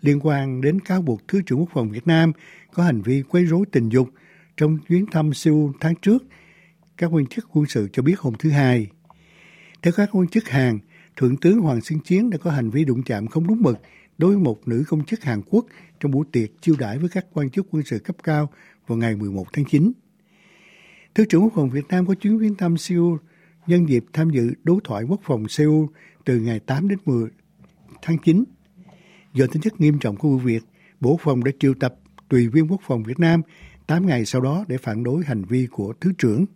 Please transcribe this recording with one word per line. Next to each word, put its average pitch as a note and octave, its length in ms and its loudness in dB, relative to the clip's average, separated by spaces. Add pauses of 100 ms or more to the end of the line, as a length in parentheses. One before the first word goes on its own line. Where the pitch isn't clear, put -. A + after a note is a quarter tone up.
liên C#3+ 220 2
quan C3+ 380 -2
đến D#3 180 0
cáo F#3 220 -2
buộc B2 260 -4
Thứ G3 140 0
trưởng C#3 180 -2
Quốc F3 140 -2
phòng A#2 160 -2
Việt A2 180 -6
Nam E3 240 4 (420)
có F3 100 0
hành B2+ 180 0
vi C3 200 0
quấy F3+ 220 0
rối F3 280 0
tình A#2 180 2
dục B2+ 200 2 (480)
trong D3+ 200 2
chuyến F3 280 0
thăm D#3 280 0
Seoul D3+ 460 2
tháng E3 160 0
trước, A3+ 300 2 (720)
các E3 160 -2
quan D3+ 120 2
chức - 280 -10
quân D3+ 120 2
sự G#2+ 280 -4
cho C3 100 -2
biết F3 160 2
hôm B2 200 -4
thứ D#3+ 100 0
Hai. B2+ 380 2 (920)
Theo F3 160 2
các G3+ 140 2
quan F#3 160 0
chức - 220 -2
Hàn, B2 300 0 (380)
Thượng C3 200 0
tướng G3+ 220 4
Hoàng C#3 220 0
Xuân D#3 180 -6
Chiến G3+ 300 0
đã F3+ 80 -4
có E3 140 -4
hành B2 180 -2
vi C#3+ 160 0
đụng B2+ 180 -2
chạm A2 240 -4
không E3 200 -2
đúng A3 140 2
mực B2+ 160 2 (400)
đối F#3 180 2
với G3 80 2
một A#2+ 240 -2
nữ A#2+ 200 -2
công D#3 180 -2
chức - 180 -8
Hàn A2+ 220 -4
Quốc A#3 200 0 (340)
trong C#3+ 120 -2
buổi C#3+ 200 0
tiệc A2+ 300 -4
chiêu D#3+ 180 4
đãi A2+ 180 -6
với E3+ 120 -4
các F#3 240 -6
quan C#3+ 160 -4
chức F#3+ 220 -6
quân D3+ 140 -4
sự A2 140 -6
cấp - 240 -10
cao D3+ 260 -2 (380)
vào A#2 100 -4
ngày A2+ 180 0
mười G2+ 160 -6
một F#2+ 220 -8
tháng D3 120 -2
chín. D#3 260 2 (1200)
Thứ A3 100 4
trưởng F#3 180 4
Quốc A3 120 2
phòng C#3 140 0
Việt C#3 200 -6
Nam F3+ 180 0
có F#3+ 80 0
chuyến G#3+ 220 0
viếng G#3+ 180 0
thăm E3+ 220 0
Seoul E3+ 400 0 (500)
nhân F3 220 2
dịp A#2+ 240 2
tham D#3+ 160 0
dự B2 240 0 (100)
đối F3+ 200 2
thoại G#2+ 200 -6
quốc E3 200 -4
phòng A2 240 -4
Seoul D3+ 380 2 (400)
từ B2 140 2
ngày A2+ 200 -2
tám D3 280 -4
đến G3 180 -2
mười A#2 240 -2 (720)
tháng E3 160 -2
chín. F3 260 2 (880)
Do C3 140 2
tính D#3 140 -4
chất G#3+ 200 -4
nghiêm D3 180 4
trọng G#2 180 -4
của D#3 120 -2
vụ C3 80 2
việc, A#2+ 260 -2 (360)
Bộ B2 100 2
Quốc E3 120 2
phòng B2+ 220 0
đã C3+ 160 0
triệu C3+ 140 2
tập B2+ 220 -2 (340)
tùy A#2+ 180 4
viên D#3 240 2
Quốc F#3+ 160 -4
phòng A#2 160 -2
Việt A#2+ 160 -8
Nam E3 220 4 (460)
tám F3 180 0
ngày B2 200 0
sau B2+ 160 -2
đó D#3 260 -2
để B2+ 100 -6
phản A2+ 260 -6
đối D3 220 -4
hành A2+ 200 -6
vi B2 220 -2
của G#2 340 -8
Thứ F#3+ 160 0
trưởng. B2 280 0 (100)